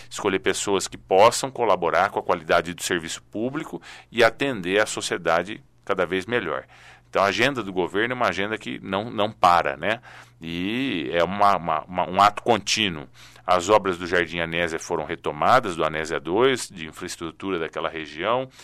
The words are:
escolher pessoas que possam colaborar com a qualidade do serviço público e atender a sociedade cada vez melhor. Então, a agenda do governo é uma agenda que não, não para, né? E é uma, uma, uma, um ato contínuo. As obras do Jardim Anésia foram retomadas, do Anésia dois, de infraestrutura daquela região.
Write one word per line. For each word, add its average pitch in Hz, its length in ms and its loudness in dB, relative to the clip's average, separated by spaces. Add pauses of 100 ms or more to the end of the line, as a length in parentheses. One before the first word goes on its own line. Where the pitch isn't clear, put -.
escolher 95 300 -2
pessoas 95 480 -2
que 95 100 -12
possam 113 540 4
colaborar 90 580 2
com - 80 -6
a 107 60 -4
qualidade 87 500 0
do 80 80 -12
serviço 82 400 -4
público 139 580 -8 (320)
e 113 120 4
atender 110 580 2
a 107 60 2
sociedade 90 760 -2 (220)
cada 95 180 0
vez 90 220 -2
melhor. 92 400 -4 (420)
Então, - 140 2
a 98 60 6
agenda 117 340 2
do 98 100 -8
governo 92 440 -2
é - 20 -10
uma 120 120 0
agenda 98 280 -4
que 120 240 -10
não, 101 300 -6
não 110 200 -2
para, 82 460 4
né? 92 240 -4 (400)
E 90 720 -4
é 85 100 4
uma, 101 320 4
uma, 82 280 -2
uma, 87 260 -4
um 90 100 0
ato 104 220 6
contínuo. 98 640 0 (380)
As 90 240 0
obras 98 300 4
do 87 80 -6
Jardim 87 320 0
Anésia 82 400 -2
foram 80 260 -4
retomadas, 85 720 0
do 80 100 0
Anésia 78 340 -4
dois, 113 480 0
de 85 200 -12
infraestrutura 87 720 -8
daquela 80 280 -6
região. 80 640 -4 (140)